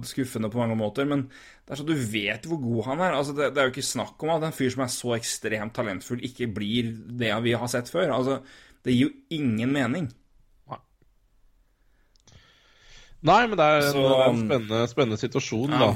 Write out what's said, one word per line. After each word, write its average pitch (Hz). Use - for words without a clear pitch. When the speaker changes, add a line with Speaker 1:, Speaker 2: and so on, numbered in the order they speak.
Speaker 1:
skuffende 120
på 120
mange 113
måter, 107
men 143
det -
er 147
så, -
du 156
vet 107
hvor 165
god 117
han 147
er. 165
Altså, 143
det, 143
det 139
er 131
jo 127
ikke 135
snakk -
om 156
at 160
en 151
fyr 127
som 131
er 120
så 120
ekstremt 107
talentfull, 117
ikke 123
blir 110
det 110
vi 120
har 123
sett 123
før. 165
Altså, 131
det 127
gir 139
jo -
ingen 127
mening. 143
Speaker 2:
Nei. -
Nei, 190
men 202
det 151
er 151
en, 143
Speaker 1:
Så, 139
Speaker 2:
en 131
Speaker 1:
um, 113
Speaker 2:
spennende, 113
spennende 120
situasjon, 131
Speaker 1:
ja, 127
Speaker 2:
da. 110